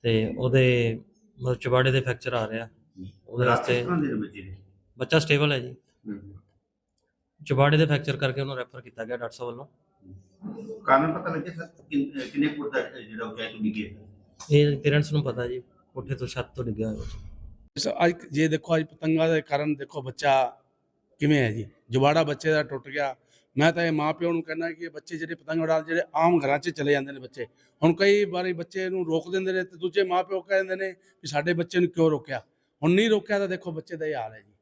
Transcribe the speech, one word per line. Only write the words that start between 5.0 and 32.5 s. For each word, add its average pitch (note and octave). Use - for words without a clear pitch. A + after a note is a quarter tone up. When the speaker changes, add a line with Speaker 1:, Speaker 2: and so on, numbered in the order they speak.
Speaker 1:
ਸਟੇਬਲ D3
ਹੈ C3+
ਜੀ। B2
Speaker 2:
ਹੂੰ। G2
Speaker 1:
ਚੁਬਾੜੇ C#3+
ਦੇ D#3
ਫ੍ਰੈਕਚਰ D3
ਕਰਕੇ C3+
ਉਹਨੂੰ C3+
ਰੈਫਰ B2+
ਕੀਤਾ A#2
ਗਿਆ A#2+
ਡਾਕਟਰ A#2
ਸਾਹਿਬ A#2+
ਵੱਲੋਂ। B2+
Speaker 2:
ਕਾਰਨ D3+
ਪਤਾ D#3+
ਲੱਗਿਆ E3
ਸਰ, -
ਕਿੰਨ-, C#3
ਕਿੰਨੇ C#3+
ਫੁੱਟ C#3+
ਦਾ B2+
ਜਿਹੜਾ A2
ਉਚਾਈ A2
ਤੋਂ A2
ਡਿੱਗੇ? G2+
Speaker 1:
ਇਹ D3
ਪੇਰੈਂਟਸ D3
ਨੂੰ D3
ਪਤਾ B2
ਜੀ, B2+
ਕੋਠੇ B2+
ਤੋਂ B2+
ਛੱਤ -
ਤੋਂ B2+
ਡਿੱਗਿਆ A2
ਹੋਇਆ G#2+
ਬੱਚਾ। -
Speaker 3:
ਸਰ, -
ਅੱਜ F3
ਜੇ D3+
ਦੇਖੋ, D#3+
ਅੱਜ D#3+
ਪਤੰਗਾਂ D#3+
ਦੇ D#3
ਕਾਰਨ D3
ਦੇਖੋ C#3
ਬੱਚਾ C3+
ਕਿਵੇਂ D3
ਹੈ A#2
ਜੀ, G#2+
ਜੁਬਾੜਾ C#3+
ਬੱਚੇ D3
ਦਾ D3+
ਟੁੱਟ C3+
ਗਿਆ। C#3
ਮੈਂ D#3+
ਤਾਂ E3+
ਇਹ E3
ਮਾਂ D3+
ਪਿਓ E3+
ਨੂੰ E3
ਕਹਿੰਦਾ E3
ਕਿ E3
ਇਹ E3
ਬੱਚੇ D3+
ਜਿਹੜੇ D#3+
ਪਤੰਗ D#3+
ਉਡਾਉਣ, D#3+
ਜਿਹੜੇ E3
ਆਮ E3
ਘਰਾਂ C#3
'ਚ E3
ਚਲੇ C#3+
ਜਾਂਦੇ C#3
ਨੇ C3+
ਬੱਚੇ, B2
ਹੁਣ E3
ਕਈ G3+
ਵਾਰੀ F3+
ਬੱਚੇ F3
ਨੂੰ F#3
ਰੋਕ D#3+
ਦਿੰਦੇ F#3+
ਨੇ F#3
ਤੇ F3+
ਦੂਜੇ F3+
ਮਾਂ F3+
ਪਿਓ F#3+
ਕਹਿੰਦੇ F#3+
ਨੇ F#3+
ਵੀ -
ਸਾਡੇ D3
ਬੱਚੇ E3+
ਨੂੰ F3
ਕਿਉਂ D#3+
ਰੋਕਿਆ। C3+